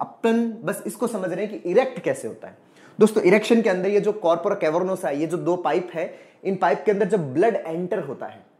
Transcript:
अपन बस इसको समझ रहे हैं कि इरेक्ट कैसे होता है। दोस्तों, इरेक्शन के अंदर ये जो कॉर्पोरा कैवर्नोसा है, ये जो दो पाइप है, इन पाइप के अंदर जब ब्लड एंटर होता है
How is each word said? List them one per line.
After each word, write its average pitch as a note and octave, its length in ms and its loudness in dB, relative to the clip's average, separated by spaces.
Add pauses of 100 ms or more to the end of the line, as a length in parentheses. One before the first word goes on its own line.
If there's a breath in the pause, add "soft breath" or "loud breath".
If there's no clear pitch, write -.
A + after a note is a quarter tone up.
अपन A3+ 640 -2
बस G3+ 220 -4
इसको A3+ 200 -4
समझ F#3 260 -6
रहे F#3+ 140 -4
हैं G#3 160 -12
कि F3 80 -4
इरेक्ट G3 300 2
कैसे B2 280 -2
होता - 200 -12
है। - 100 -20 (420 loud breath)
दोस्तों, G#3+ 220 6
इरेक्शन G#3+ 400 6
के G#3 80 2
अंदर F#3 180 0
ये G#3 120 4
जो G3+ 120 2
कॉर्पोरा E3+ 420 0
कैवर्नोसा F3 540 0
है, C#3+ 120 -2
ये D#3+ 60 0
जो D#3+ 100 -4
दो E3 200 0
पाइप F3 380 -2
है, E3+ 200 -6 (300 loud breath)
इन F#3+ 120 -2
पाइप F#3 280 2
के A3 60 2
अंदर G3+ 180 0
जब E3 260 -2
ब्लड G3+ 220 4
एंटर F3 420 -4
होता C#3 280 -8
है - 200 -18 (140)